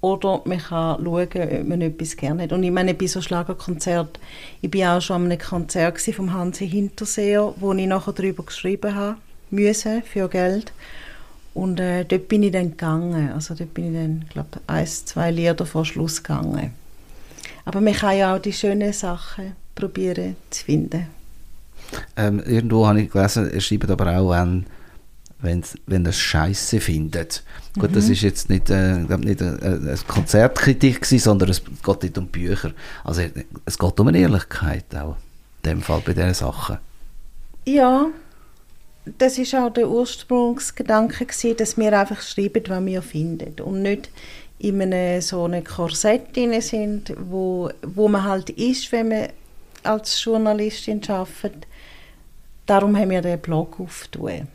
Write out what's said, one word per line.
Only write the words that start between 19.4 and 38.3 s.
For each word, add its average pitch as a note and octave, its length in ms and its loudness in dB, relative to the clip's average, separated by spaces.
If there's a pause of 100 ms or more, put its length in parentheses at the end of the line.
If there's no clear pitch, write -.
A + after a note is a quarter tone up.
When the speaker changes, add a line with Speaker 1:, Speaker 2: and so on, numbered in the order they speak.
Speaker 1:
probieren F#3 640 -4 (140)
zu - 160 -8
finden. D#3+ 420 0 (1080)
Speaker 2:
Ähm, G#2 280 0
irgendwo A2+ 420 4
habe G#2+ 160 8
ich - 60 -2
gelesen, G2 440 4
ihr F#2+ 80 0
schreibt - 280 0
aber F2+ 300 4
auch, F#2 120 4
wenn, F2+ 340 2 (760)
wenn's, F2 360 -2 (100)
wenn F#2 200 2
ihr E2+ 40 2
es F2 100 -2
scheisse F#2+ 600 2
findet. D#2 640 -2 (340)
Gut, F#3+ 180 4
das G#2 120 6
Speaker 1:
Mhm. - 60 8
Speaker 2:
ist G2 80 2
jetzt - 280 2
nicht, F#2 200 6
äh, F#2 380 4
glaub E2 120 2
nicht, G2 220 0
äh, F2 140 -2
äh, F#2 200 0
eine C2+ 200 -2 (120)
Konzertkritik B2 920 4
gsi, C3 180 6
sondern G2 300 6
es F2+ 140 2
geht - 400 -2
nicht - 140 -4
um F2+ 100 -4
Bücher. E2+ 440 -2 (320)
Also, E2+ 180 -2 (440)
es - 120 -6
geht F2+ 220 2
um G#2+ 80 8
eine E3+ 120 6
Ehrlichkeit - 680 2 (100)
auch, D2 220 -6 (460)
in D#2 80 0
dem E2 100 -2
Fall D#2+ 240 0
bei D#2+ 80 0
diesen F2+ 200 2
Sachen. - 440 -4 (880)
Speaker 1:
Ja, C4+ 420 6 (1120)